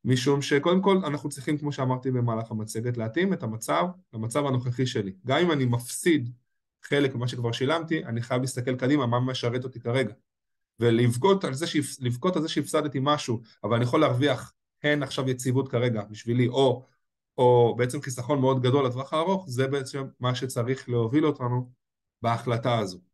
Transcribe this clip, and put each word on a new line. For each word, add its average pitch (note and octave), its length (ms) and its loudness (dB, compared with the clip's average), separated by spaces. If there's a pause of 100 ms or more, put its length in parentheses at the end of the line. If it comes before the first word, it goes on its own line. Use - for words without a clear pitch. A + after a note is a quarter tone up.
משום C3+ 360 2
שקודם E3+ 400 2
כל, G3 240 4
אנחנו C#3+ 240 -4
צריכים, C#3+ 280 -4
כמו D3 140 -4
שאמרתי B2+ 400 -2
במהלך A#2 400 -2
המצגת, A2+ 460 -6
להתאים E3 360 -2
את - 100 -6
המצב B2 400 -2 (300)
למצב A#2 320 -2
הנוכחי B2+ 400 0
שלי. G#2 260 -4 (140)
גם C3+ 140 2
אם F3 120 2
אני C3+ 140 2
מפסיד B2 640 0 (540)
חלק C#3+ 320 0
ממה B2 120 -2
שכבר A#2+ 240 -4
שילמתי, D#3 540 -2
אני A#2 160 -4
חייב B2+ 200 -2
להסתכל B2+ 340 -4
קדימה, B2+ 320 2
מה A#2+ 120 2
משרת B2+ 440 -2
אותי B2 160 -12
כרגע. A#2+ 340 0 (680)
ולבכות A#2+ 640 4
על C#3+ 100 -4
זה D3 140 -4
שהפ-, D3+ 340 -2
לבכות B2+ 340 -2
על D3+ 60 2
זה D#3+ 80 -4
שהפסדתי D3 520 -2
משהו, C#3 400 0 (220)
אבל G#2+ 120 2
אני A#2+ 80 2
יכול D#3 180 4
להרוויח C3 520 0 (300)
הן D3 200 2
עכשיו C#3 260 -4
יציבות B2+ 420 -2
כרגע A#2 320 0
בשבילי, A#2 440 0
או, - 380 2 (520)
או A#2+ 400 6
בעצם B2 240 -2
חיסכון C3 380 -4
מאוד B2+ 220 2
גדול B2+ 240 4
לטווח A#2+ 280 -4
הארוך, F#3 340 0
זה C3 200 -2
בעצם C3+ 360 -4 (160)
מה B2 160 0
שצריך B2+ 540 -4
להוביל A#2+ 360 2
אותנו B2+ 460 -2 (500)
בהחלטה A#2 580 0
הזו. F#2+ 200 -4 (140)